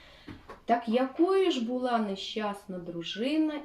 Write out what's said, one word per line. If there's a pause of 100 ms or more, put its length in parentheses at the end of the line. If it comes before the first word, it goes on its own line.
(640)
Так
якою
ж
була
нещасна
дружина (100)